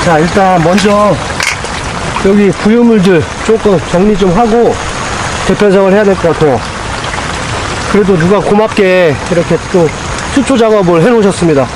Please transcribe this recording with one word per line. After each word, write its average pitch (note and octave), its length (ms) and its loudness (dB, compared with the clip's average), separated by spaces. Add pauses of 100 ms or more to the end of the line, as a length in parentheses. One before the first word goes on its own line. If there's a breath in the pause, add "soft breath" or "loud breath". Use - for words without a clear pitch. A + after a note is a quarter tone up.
자, D#3+ 140 2
일단 F#3 460 2
먼저 G3+ 500 2 (1120)
여기 G3+ 240 4
부유물들 G#3 720 2 (240)
조금 G#3 320 0 (120)
정리 G3 260 2
좀 F#3 200 0
하고 A3+ 380 2 (720)
재편성을 G3 460 2
해야 G#3 100 2
될 G3 140 2
것 E3 160 0
같아요. C3+ 280 0 (1300)
그래도 G3 260 2
누가 F3+ 220 2
고맙게 F#3 760 2 (160)
이렇게 E3+ 260 0 (160)
또 E3+ 160 2 (460)
수초 C4+ 220 0
작업을 G3+ 460 2
해놓으셨습니다. F3 720 2